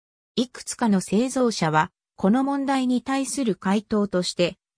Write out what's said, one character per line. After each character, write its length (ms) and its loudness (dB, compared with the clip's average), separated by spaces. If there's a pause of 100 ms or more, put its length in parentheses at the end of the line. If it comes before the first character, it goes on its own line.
(360)
い 120 -2
く 140 -20
つ 140 -12
か 120 0
の 140 2
製 280 0
造 220 0
者 200 -2
は、 200 2 (240)
こ 140 2
の 140 4
問 220 -2
題 220 0
に 140 0
対 240 -2
す 180 -4
る 120 0
回 280 0
答 240 0
と 140 -2
し 140 -6
て、 200 0 (220)